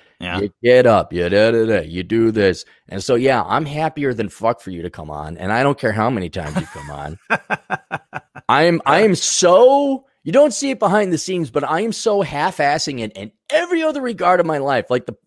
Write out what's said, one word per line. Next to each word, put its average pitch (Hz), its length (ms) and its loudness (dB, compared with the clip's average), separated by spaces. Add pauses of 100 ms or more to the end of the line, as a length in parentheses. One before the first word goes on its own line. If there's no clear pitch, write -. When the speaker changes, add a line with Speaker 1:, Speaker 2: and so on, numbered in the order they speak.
(200)
Speaker 1:
Yeah. 90 200 -6
Speaker 2:
You 101 120 -6 (100)
get 123 240 6
up, 101 260 2
you 87 160 -2
da, 104 220 4
da, 113 160 2
da, 107 160 0
you 82 220 -8
do 113 260 2
this. 101 340 0 (240)
And 98 140 -10
so, 131 140 0
yeah, 127 280 2
I'm 127 220 -2
happier 147 480 -4
than 107 140 -6
fuck 113 320 -4
for - 100 -14
you 85 120 -10
to 87 80 -8
come 78 200 -14
on. 76 280 -10
And 92 140 -4
I 120 100 0
don't 143 160 0
care 110 140 0
how 107 160 0
many 101 220 -4
times 76 260 -8
you - 100 -4
come 73 240 -16
on. 73 280 -12 (120)
Speaker 1:
<laughs> - 1200 -8
Speaker 2:
I 139 160 4
am, 170 220 2
I 151 160 4
am 214 120 4
so, 254 920 4 (160)
you - 100 -8
don't 277 220 6
see 277 160 -4
it 254 80 -4
behind 196 340 2
the 160 60 0
scenes, 175 320 -4
but 143 140 -2
I 151 160 -2
am 220 120 -4
so 202 300 0
half-assing 147 800 -2
it 110 160 -6
in 104 160 -12 (180)
every 339 320 0
other 302 180 -2
regard 185 400 2
of 165 60 0
my 156 120 -2
life. 135 320 -2
Like 127 160 -2
the, 110 80 -10 (120)